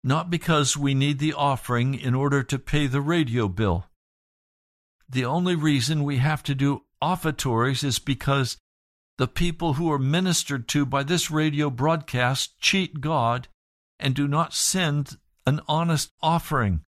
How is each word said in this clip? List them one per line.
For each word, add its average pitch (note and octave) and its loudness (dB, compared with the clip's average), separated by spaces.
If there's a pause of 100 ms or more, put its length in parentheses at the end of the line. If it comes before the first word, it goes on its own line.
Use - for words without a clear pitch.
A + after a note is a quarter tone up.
Not D#3+ -2
because E3 2
we C#3 0
need C3+ 2
the D3+ 0
offering C3+ 0
in B2+ -2
order C#3 2
to C3+ -4
pay D3 0
the C3+ 0
radio C3 0
bill. F2+ -2 (1200)
The B2+ -2
only F3 0
reason D3 2
we C#3+ 0
have D3+ 0
to C#3+ -2
do C#3 0 (160)
offertories C#3 0
is C3 0
because C#3 -2 (600)
the B2+ 0
people E3+ 0
who D#3+ 0
are D3 0
ministered D#3 0
to D3 2
by C#3 -2
this D#3+ -2
radio D3+ 0
broadcast C3 -2
cheat F3+ 0
God B2+ 0 (500)
and C3+ 0
do C#3+ 0
not D3 -2
send D3 -2 (260)
an C#3+ 2
honest E3 0 (120)
offering. C3+ 0